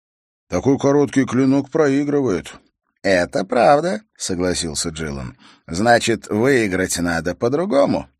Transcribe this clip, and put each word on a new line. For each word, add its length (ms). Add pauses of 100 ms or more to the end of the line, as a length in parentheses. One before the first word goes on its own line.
(480)
Такой 300
короткий 480
клинок 440
проигрывает". 840 (480)
"Это 420
правда", — 560 (160)
согласился 720
Джилан. 480 (300)
"Значит, 600
выиграть 680
надо 360
по-другому. 720 (120)